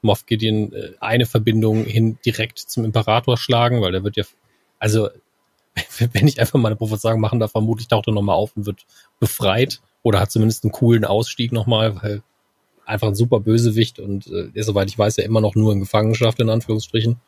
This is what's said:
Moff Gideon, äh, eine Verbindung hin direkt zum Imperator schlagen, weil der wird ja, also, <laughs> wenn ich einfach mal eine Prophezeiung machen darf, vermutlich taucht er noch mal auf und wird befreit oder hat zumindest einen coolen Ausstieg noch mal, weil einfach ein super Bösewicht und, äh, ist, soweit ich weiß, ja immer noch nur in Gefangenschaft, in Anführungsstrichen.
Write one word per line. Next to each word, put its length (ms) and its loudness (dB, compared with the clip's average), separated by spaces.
Moff 240 2
Gideon, 460 0
äh, 260 -10
eine 260 2
Verbindung 600 2
hin 380 0
direkt 360 -4
zum 260 -6
Imperator 520 2
schlagen, 440 2
weil 120 0
der 100 -4
wird 140 -4
ja, 80 -4
also, 320 0
<laughs> 360 -4
wenn 160 4
ich 120 2
einfach 200 2
mal 100 2
eine 60 -2
Prophezeiung 440 -2
machen 200 0
darf, 140 -2
vermutlich 340 -2
taucht 200 0
er 60 0
noch 80 0
mal 140 0
auf 200 -2
und 120 -6
wird 180 -10
befreit 640 0
oder 160 4
hat 120 0
zumindest 340 0
einen 60 0
coolen 340 2
Ausstieg 460 -2
noch 140 -2
mal, 380 0
weil 180 -6
einfach 220 -2
ein 80 0
super 240 2
Bösewicht 600 0
und, 280 -8
äh, 260 -8
ist, 120 -6
soweit 240 -2
ich 100 -12
weiß, 160 2
ja 80 -2
immer 180 0
noch 140 0
nur 160 4
in 80 0
Gefangenschaft, 640 0
in 80 2
Anführungsstrichen. 680 -2